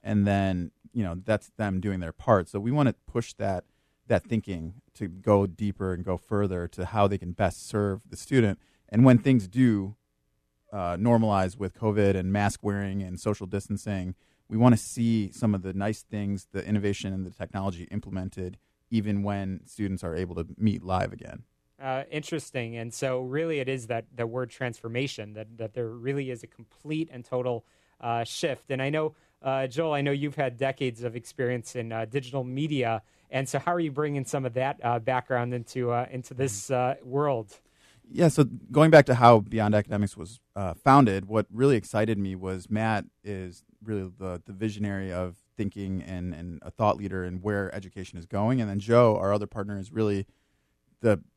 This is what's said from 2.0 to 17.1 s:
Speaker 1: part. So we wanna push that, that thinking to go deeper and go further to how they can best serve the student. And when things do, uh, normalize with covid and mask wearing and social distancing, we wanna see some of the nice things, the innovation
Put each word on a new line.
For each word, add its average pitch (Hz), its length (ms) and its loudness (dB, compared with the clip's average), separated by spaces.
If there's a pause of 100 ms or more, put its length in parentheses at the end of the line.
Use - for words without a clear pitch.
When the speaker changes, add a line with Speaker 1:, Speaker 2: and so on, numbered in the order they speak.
Speaker 1:
part. 98 380 2
So 101 100 -4
we 113 120 -2
wanna 143 220 4 (120)
push - 280 -6
that, 98 320 -4 (420)
that 101 160 2
thinking 98 580 -6 (140)
to 104 120 -8
go 98 400 4
deeper 95 460 -4
and 87 100 -6
go 92 140 -2
further 95 500 -2
to 90 180 -8
how 101 220 2
they 98 100 0
can 90 140 -8
best - 360 -2
serve 104 400 -2
the - 100 -16
student. 113 420 2 (300)
And 113 160 6
when 127 120 10
things 120 300 4
do, 107 480 2 (760)
uh, 87 260 -4
normalize 104 600 2
with 95 160 -6
covid 101 420 2
and 92 160 -2
mask 101 300 0
wearing 101 400 -2
and 90 180 -8
social 101 280 -4
distancing, 98 680 -4 (360)
we 110 80 -4
wanna 120 200 8
see 113 540 -2
some 107 240 0
of 95 80 -4
the 95 100 -6
nice 101 300 -4
things, 101 480 -6
the 98 120 -6
innovation 101 500 -2